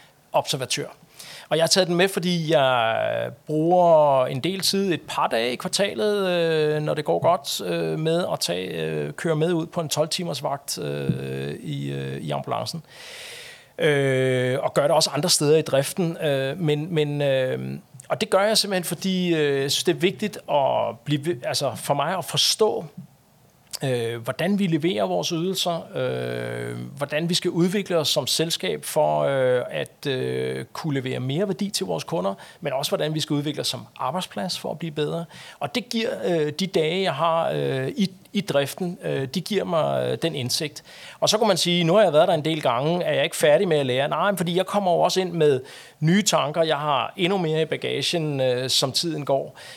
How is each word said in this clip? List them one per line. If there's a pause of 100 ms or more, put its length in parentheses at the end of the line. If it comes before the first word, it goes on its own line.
(340)
observatør. (640)
Og
jeg
har
taget
den
med,
fordi
jeg (140)
bruger
en
del
tid,
et
par
dage
i
kvartalet,
øh,
når
det
går
godt,
øh,
med
at
tage,
øh,
køre
med
ud
på
en
tolv
timers
vagt,
øh,
i,
øh,
i
ambulancen. (960)
Øh,
og
gør
det
også
andre
steder
i
driften.
Øh,
men,
men,
øh, (320)
og
det
gør
jeg
simpelthen,
fordi,
øh,
jeg
synes,
det
er
vigtigt (140)
at
blive
ved,
altså
for
mig
at
forstå, (1000)
øh,
hvordan
vi
leverer
vores
ydelser,
øh, (200)
hvordan
vi
skal
udvikle
os
som
selskab
for,
øh,
at,
øh,
kunne
levere
mere
værdi
til
vores
kunder, (280)
men
også
hvordan
vi
skal
udvikle
os
som (120)
arbejdsplads
for
at
blive
bedre. (340)
Og
det
giver, (160)
øh,
de
dage,
jeg
har,
øh,
i, (220)
i
driften,
øh,
de
giver
mig,
øh,
den
indsigt. (360)
Og
så
kunne
man
sige,
nu
har
jeg
været
der
en
del
gange,
er
jeg
ikke
færdig
med
at
lære?
Nej,
men
fordi
jeg
kommer
jo
også
ind
med (380)
nye
tanker.
Jeg
har
endnu
mere
i
bagagen,
øh,
som
tiden
går. (200)